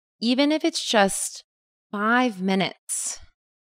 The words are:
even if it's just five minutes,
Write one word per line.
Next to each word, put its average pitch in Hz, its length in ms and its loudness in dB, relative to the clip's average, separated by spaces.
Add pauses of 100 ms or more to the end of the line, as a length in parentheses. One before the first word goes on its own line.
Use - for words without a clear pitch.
(200)
even 254 300 2
if 311 140 0
it's - 240 -2
just - 560 0 (480)
five 220 480 0
minutes, - 800 -4 (400)